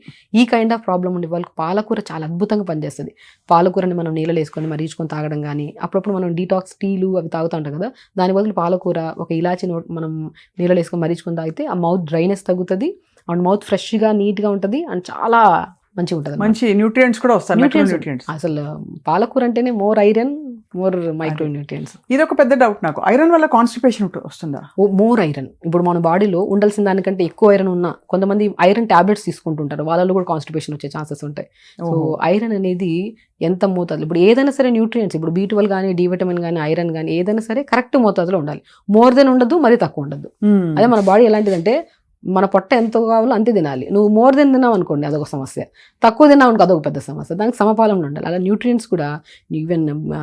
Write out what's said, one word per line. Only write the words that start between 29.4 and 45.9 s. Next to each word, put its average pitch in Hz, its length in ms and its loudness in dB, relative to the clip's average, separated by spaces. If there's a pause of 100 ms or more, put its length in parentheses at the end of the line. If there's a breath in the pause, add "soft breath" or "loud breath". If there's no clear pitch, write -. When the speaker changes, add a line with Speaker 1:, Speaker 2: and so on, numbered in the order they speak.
Speaker 1:
వాళ్ళలో 180 280 2
కూడా 185 140 -2
కాన్‌స్టిపేషన్ 156 480 -6
వచ్చే 147 140 -10
ఛాన్సెస్ 151 340 -10
ఉంటాయి. 147 240 -10 (320 soft breath)
So 170 80 -6
Speaker 2:
ఓహో. 160 240 -2 (140)
Speaker 1:
ఐరన్ 214 320 0
అనేది 180 360 -2 (480 soft breath)
ఎంత 180 240 0
మోతాదు, 175 380 -2
ఇప్పుడు 165 240 0
ఏదైనా 269 280 4
సరే 254 160 0
న్యూట్రియంట్స్, 226 480 0
ఇప్పుడు 160 140 -4
బీ 190 120 0
ట్వెల్వ్ 202 280 0
కానీ, 190 200 -2
డి 180 140 0
విటమిన్ 180 340 -2
కానీ, 165 220 -2
ఐరన్ 160 300 -2
కానీ, 160 220 -4
ఏదైనా 214 280 -2
సరే 233 200 -4
కరెక్ట్ 247 340 -2
మోతాదులో 190 420 0
ఉండాలి. 147 240 -8 (260 soft breath)
more 233 220 6
than 269 180 6
ఉండదు, 254 300 2
మరీ 240 180 4
తక్కువ 147 300 -2
ఉండదు. 147 220 -12 (140)
Speaker 2:
మ్మ్. 196 300 2
Speaker 1:
అదే 202 140 4
మన 226 160 4
బాడీ 202 220 6
ఎలాంటిదంటే 214 500 2 (480 soft breath)
మన 190 220 0
పొట్ట 190 280 0
ఎంత 233 260 0
కావాలో 226 360 2
అంతే 226 160 2
తినాలి. 143 400 0
నువ్వు 208 180 4
more 226 220 6
than 285 200 4
తిన్నావు 247 240 4
అనుకోండి, 147 320 -2
అదొక 147 200 -4
సమస్య, 135 340 -10 (420 soft breath)